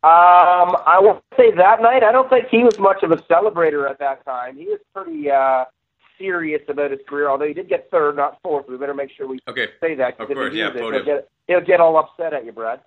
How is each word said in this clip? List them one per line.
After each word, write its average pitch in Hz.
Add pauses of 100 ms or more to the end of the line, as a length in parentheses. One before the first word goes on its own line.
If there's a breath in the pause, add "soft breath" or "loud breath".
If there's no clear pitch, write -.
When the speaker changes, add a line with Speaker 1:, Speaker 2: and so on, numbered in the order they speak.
Speaker 1:
Um, 175 (100)
I 170
won't 196 (140)
say 233
that 202
night. 247
I 214
don't 262
think 247
he 233
was 226
much 196
of 180
a 160
celebrator 165
at 135
that 139
time. 127
He 151
was - (140)
pretty, 156
uh, 135 (520)
serious 165
about 143
his 135 (100)
career, 143
although 165
he 151
did 180
get 170
third, 147
not 147
fourth. 147
We 127
better 143
make 139
sure 135
we 131
Speaker 2:
Okay. 113 (120)
Speaker 1:
say 160
that, 127
'cause 113
Speaker 2:
Of 110
Speaker 1:
if 135
he 135
Speaker 2:
course, -
yeah, 110
Speaker 1:
loses, 120
Speaker 2:
podium. 117
Speaker 1:
he'll 147
get, - (180)
he'll 180
get 175
all 165
upset 156
at 135
you, 117
Brad. 113